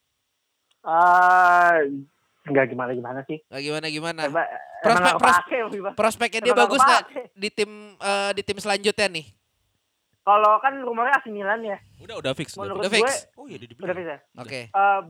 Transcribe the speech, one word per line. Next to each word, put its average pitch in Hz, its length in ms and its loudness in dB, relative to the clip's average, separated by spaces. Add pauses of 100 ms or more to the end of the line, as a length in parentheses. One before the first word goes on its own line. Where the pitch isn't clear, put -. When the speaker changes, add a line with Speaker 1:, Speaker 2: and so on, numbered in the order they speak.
(840)
Speaker 1:
Ah, 175 1000 6 (600)
nggak 139 240 2
gimana-gimana 123 560 -8
sih. 156 200 -12
Speaker 2:
Nggak 135 200 -12
gimana-gimana. 156 600 -6
Speaker 1:
Emang, 147 220 -2 (300)
Speaker 2:
Prospek, - 100 -6
Speaker 1:
emang 220 160 4
nggak 175 140 4
Speaker 2:
pros-, - 240 4
Speaker 1:
kepake, - 180 -6 (220)
Bang. 190 140 -10
Speaker 2:
prospeknya 220 460 -2
dia 220 40 -6
Speaker 1:
Emang 240 120 2
nggak 240 120 4
Speaker 2:
bagus 262 120 2
nggak 254 240 6
Speaker 1:
kepake. - 180 -14 (120)
Speaker 2:
di 202 160 -8
tim, 208 200 -4 (260)
eh, 202 360 -4
di 202 120 -8
tim 202 140 -8
selanjutnya 202 520 -2
nih? 160 160 -10 (960)
Speaker 1:
Kalau 208 360 4
kan 269 180 -2
rumornya 240 360 -4
A 269 80 2
C - 80 -14
Milan 208 320 -6
ya. 208 180 -8 (200)
Speaker 3:
Udah, 208 200 -16
udah 135 160 -4
fix, 147 180 -10
udah 196 120 -14
Speaker 1:
Menurut 196 160 -8
Speaker 2:
Udah 202 120 -4
fix? 214 120 2
Speaker 1:
gue, 262 100 0 (220)
Speaker 4:
Oh 269 100 -20
iya, 196 100 -16
udah 120 120 -20
dibeli. 117 160 -20
Speaker 1:
udah 180 100 -6
fix 180 120 -10
ya? 147 120 -12 (100)
Speaker 3:
Udah. - 140 -16
Speaker 2:
Oke. 127 260 -12
Speaker 1:
Eh, 196 420 2